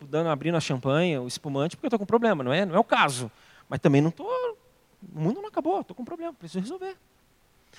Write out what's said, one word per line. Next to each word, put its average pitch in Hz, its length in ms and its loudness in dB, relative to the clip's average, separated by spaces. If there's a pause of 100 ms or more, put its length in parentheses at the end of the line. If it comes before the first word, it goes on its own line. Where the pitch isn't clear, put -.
dando, 151 280 -2
abrindo 151 260 0
a 156 60 2
champanhe, 147 560 2
o 123 100 -6
espumante, 139 480 -4
porque - 120 -6
eu - 40 -4
tô 226 80 2
com 202 60 -8
problema. 214 360 2
Não 127 120 0
é, 190 120 2
não 165 100 -2
é 190 40 4
o 240 60 4
caso. 135 440 2 (400)
Mas 127 100 -4
também 143 220 6
não 160 100 4
tô, 294 140 -10
o - 920 -6
mundo 214 220 0
não 415 60 -8
acabou, 359 300 -2
eu 381 80 -4
tô 170 100 -18
com 247 80 -12
problema, 330 300 -10
preciso 180 260 -10
resolver. 370 380 -8 (800)